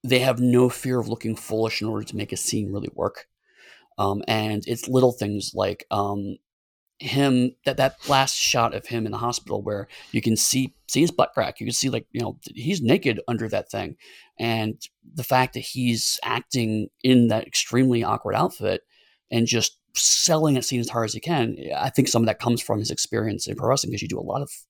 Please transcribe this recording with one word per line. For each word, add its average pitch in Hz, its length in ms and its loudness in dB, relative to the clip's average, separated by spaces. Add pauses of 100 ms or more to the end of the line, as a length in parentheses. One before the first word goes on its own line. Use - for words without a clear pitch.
they 123 140 4
have 123 220 2
no 123 280 6
fear 127 300 -2
of 113 100 -2
looking 113 280 -4
foolish 110 440 -2
in 107 60 -4
order 107 180 -4
to - 120 -10
make 101 160 -6
a - 40 -6
scene 101 360 -4
really 101 200 -6
work. - 360 -4 (680)
Um, 101 280 0
and 107 400 -2
it's - 220 -6
little 127 240 6
things 104 420 -4
like, 98 360 -2
um, 101 480 -4 (600)
him, 127 560 2 (120)
that, 135 100 0
that 139 200 2 (120)
last 135 260 4
shot - 400 2
of - 120 -8
him 113 200 -2
in 104 60 -4
the 107 60 -6
hospital 113 440 -4
where 101 240 -6 (260)
you 123 80 0
can 113 160 2
see, - 380 0 (140)
see 139 140 2
his 170 80 4
butt - 240 0
crack. - 260 -2
You - 60 -6
can 120 80 -4
see, 135 160 0
like, 123 200 -4
you 117 100 -6
know, - 220 -6
th-, - 220 -14
he's 170 160 -2
naked 120 480 2
under 117 200 -2
that 101 220 -4
thing. 101 260 -6 (420)
And 113 420 -2 (340)
the 143 100 -6
fact 127 300 2
that 131 60 -8
he's 123 640 -2
acting 117 640 -2 (160)
in 127 240 8
that 110 180 0
extremely 123 560 2
awkward 104 320 -2
outfit 107 480 -2 (480)
and 117 160 2
just 113 320 0 (160)
selling 156 600 4
that 127 100 0
scene 123 160 -2
as 113 80 -4
hard 113 160 -2
as 107 80 -4
he 110 80 -10
can, 139 360 -2 (200)
I 76 140 -2
think - 180 4
some 120 140 2
of 113 40 4
that 107 140 -2
comes 120 200 0
from 107 180 -2
his 107 120 -4
experience 107 560 -4
in 101 100 -8
pro 110 120 -2
wrestling, - 240 0
'cause 104 100 -6
you - 60 -8
do - 100 -6
a - 20 -6
lot 131 220 -4
of 139 80 -10 (200)